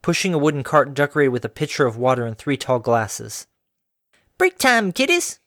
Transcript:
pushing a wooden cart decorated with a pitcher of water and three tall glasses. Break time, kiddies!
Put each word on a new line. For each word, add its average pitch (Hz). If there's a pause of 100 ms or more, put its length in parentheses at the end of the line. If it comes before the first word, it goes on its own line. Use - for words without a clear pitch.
pushing 175
a 160
wooden 147
cart 143
decorated 143
with 123
a -
pitcher -
of 113
water 123
and 113
three 139
tall 127
glasses. 113 (920)
Break 370
time, 226
kiddies! 339